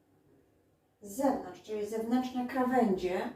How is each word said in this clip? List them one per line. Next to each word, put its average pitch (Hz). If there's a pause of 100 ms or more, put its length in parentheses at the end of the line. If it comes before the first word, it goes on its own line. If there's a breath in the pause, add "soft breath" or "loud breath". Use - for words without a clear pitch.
(1000)
z 202
zewnątrz, -
czyli 208
zewnętrzne 240
krawędzie. 226 (140)